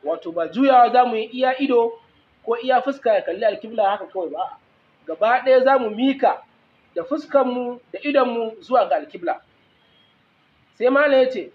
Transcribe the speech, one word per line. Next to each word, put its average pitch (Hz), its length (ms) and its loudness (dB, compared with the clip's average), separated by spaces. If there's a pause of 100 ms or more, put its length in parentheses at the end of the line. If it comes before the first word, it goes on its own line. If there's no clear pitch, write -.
Wato 165 280 -8
ba 165 160 -4
juyawa 247 440 4
za 247 140 6
mu 226 100 -4
yi 220 120 -4 (160)
iya 262 160 -2
ido 240 320 0 (540)
ko 226 120 -2
iya 247 240 0
fuska 262 320 -2
ya 190 80 2
kalli 190 240 -6
al-qibla 214 440 -2
haka 202 180 -6
kawai 175 240 -8
ba. - 260 -8 (500)
Gaba 233 360 0
ɗaya 262 200 4
za 269 160 4
mu 226 100 -4
mika 247 520 0 (540)
da 170 80 -6
fuskanmu 254 760 -2 (120)
da - 80 -12
idonmu 240 640 -2
zuwa 233 260 0
ga 185 60 0
al-qibla. 160 460 -8 (1400)
Sai 240 100 2
Malam 277 320 2
ya 254 80 2
ce 240 260 -10